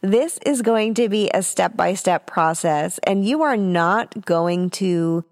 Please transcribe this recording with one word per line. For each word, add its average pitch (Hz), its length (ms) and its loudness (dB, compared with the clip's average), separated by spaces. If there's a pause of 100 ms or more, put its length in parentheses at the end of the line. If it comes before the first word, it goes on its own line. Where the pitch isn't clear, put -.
this 233 440 0
is 269 160 0
going 220 340 0
to 233 120 2
be 208 260 0
a 190 80 2
step-by-step 180 840 -2
process, 160 760 0
and 196 200 0
you 277 180 0
are 294 140 2
not 190 680 0
going 175 460 0
to 170 600 0